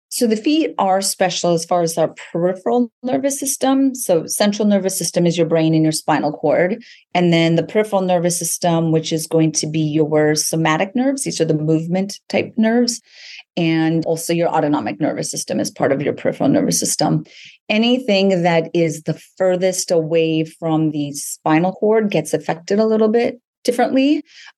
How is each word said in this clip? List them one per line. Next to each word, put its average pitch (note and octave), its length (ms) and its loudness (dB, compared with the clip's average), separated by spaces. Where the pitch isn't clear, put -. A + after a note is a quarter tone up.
So - 160 -2
the A3 120 2
feet D4+ 400 0
are G3 240 2
special F3+ 500 0
as E3+ 140 0
far F3 160 0
as E3 160 -2
our D#3+ 160 0
peripheral F#3+ 600 0
nervous C4+ 360 -2
system. C4+ 540 0
So F3 320 0
central G#3 420 0
nervous F#3+ 300 2
system F3 280 0
is E3+ 120 2
your E3 100 2
brain D#3+ 260 2
and D#3+ 100 4
your D#3 80 2
spinal D3+ 400 -2
cord. F3 500 0
And F3 200 4
then E3 220 2
the D#3+ 100 0
peripheral G3 360 0
nervous F3+ 380 0
system, E3 520 0
which D#3+ 200 0
is D#3+ 160 -2
going D#3+ 260 2
to D#3 140 -2
be D#3 140 -2
your D3+ 540 2
somatic D#3+ 600 0
nerves. C4+ 280 0
These - 180 -4
are E3 40 0
the D#3+ 80 2
movement E3 640 -2
type - 260 -2
nerves. A#3+ 460 0
And D#3+ 480 0
also E3 280 -4
your E3+ 160 0
autonomic D3 520 -2
nervous D3 280 -4
system - 300 -6
is - 120 -4
part C3 200 -2
of C#3 100 -2
your B2+ 120 -2
peripheral - 360 -2
nervous - 300 2
system. D#3 460 -2
Anything G#3+ 760 2
that E3+ 300 2
is D#3+ 300 0
the D#3 160 -4
furthest F#3 540 0
away D#3+ 540 2
from D#3+ 460 -2
the D3 220 -4
spinal - 600 -2
cord G#3+ 380 0
gets D#3 220 -2
affected E3 460 -2
a A3 60 2
little A3 240 2
bit A#3+ 320 -2
differently. C4+ 600 2